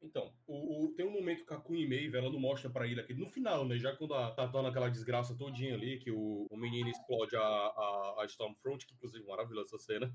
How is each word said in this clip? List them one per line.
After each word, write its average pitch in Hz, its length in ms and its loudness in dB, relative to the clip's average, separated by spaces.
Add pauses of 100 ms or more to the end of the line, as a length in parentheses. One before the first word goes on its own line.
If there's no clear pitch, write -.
Então, 156 280 -4 (140)
o, 151 400 -2
o, 156 100 0
tem 180 120 0
um 208 40 -4
momento 180 340 0
que - 80 -8
a 143 80 -6
Queen 165 280 0
Maeve, 127 280 0
ela 127 140 2
não 147 80 -2
mostra 135 300 0
pra 120 180 0
ele 120 140 0
aqui, 123 140 -6
no 160 120 -2
final, 190 380 2
né, 123 140 4
já 135 160 2
quando 151 180 -2
a, 123 180 2
tá, 127 160 0
tá 135 140 2
naquela 127 280 4
desgraça 120 460 0
todinha 131 380 -2
ali, 120 260 -2
que 123 120 -4
o, 107 400 0
o 107 60 -8
menino 120 320 0
explode 120 460 2
a, 113 60 4
a, 104 760 2
a 107 60 2
Stormfront, 107 600 -4
que - 80 -20
inclusive 110 320 -10
maravilhosa 107 500 -4
essa - 100 -10
cena. 113 300 0